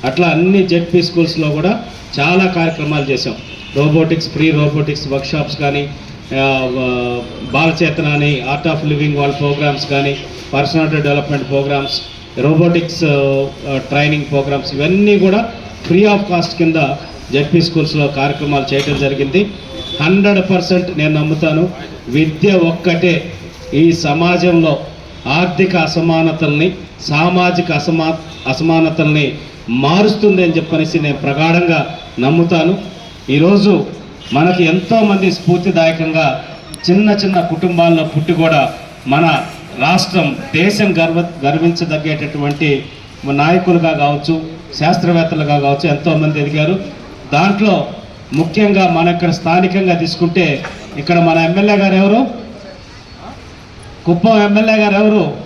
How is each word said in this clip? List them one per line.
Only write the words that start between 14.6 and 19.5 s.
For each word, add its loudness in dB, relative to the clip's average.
ఇవన్నీ 4
కూడా 2
free 6
of 4
cost -2
కింద 2
జెడ్పీ 2
స్కూల్స్లో 0
కార్యక్రమాలు -2
చేయటం 0
జరిగింది. 0